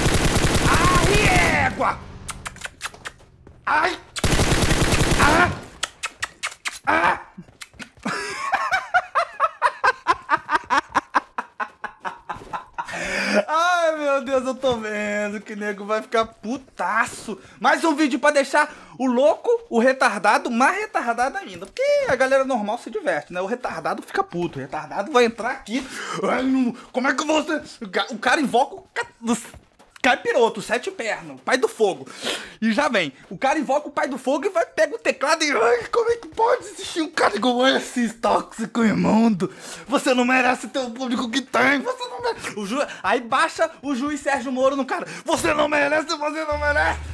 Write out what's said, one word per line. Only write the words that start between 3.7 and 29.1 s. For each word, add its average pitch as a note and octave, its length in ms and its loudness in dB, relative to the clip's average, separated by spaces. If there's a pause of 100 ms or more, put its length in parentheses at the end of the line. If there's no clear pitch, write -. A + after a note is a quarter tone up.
Ah! D#4+ 300 4 (1400)
Ah! D#4+ 320 2 (840)
<laughs> - - -2
Ai, E4 520 2
meu C#4 260 0
Deus, C4 220 0
eu C4 80 -4
tô B3 220 0 (720)
que G#3+ 60 -10
nego G#3 280 -6
vai G#3+ 160 -2
ficar A3+ 280 0
putaço. A3 1120 -4 (200)
Mais C#4 240 2
um D#4+ 120 2
vídeo C#4+ 240 2
pra D4 100 4
deixar D4 420 2 (280)
o C4 80 0
louco, C4 420 4 (180)
o A#3 120 2
retardado, B3 720 2
mais C4+ 260 4
retardado C#4 640 -2
ainda. G3 260 -12
Porque - 160 -8 (260)
a C#4+ 80 2
galera C4 300 2
normal A3 320 -2
se A#3+ 140 -12
diverte, G3 420 -4
né? F3+ 80 -4
O F#3+ 60 -4
retardado F#3 560 -6
fica - 200 -2
puto. E3+ 360 -6
O - 20 -8
retardado D3+ 500 -6
vai A#3+ 140 6
entrar A3+ 240 -4
aqui. C4 340 -6 (380)
"Ai, B3+ 220 0
não, C4 280 2 (200)
como B3+ 160 -2
é C#4 80 0
que D#4 100 -4
você." D#4 380 0 (200)
O G3 60 -12
ca-, G3 220 -2
o A3 80 -10
cara C4 200 2
invoca A#3+ 360 2
o - 80 -18 (100)
ca-, - 140 -6 (960)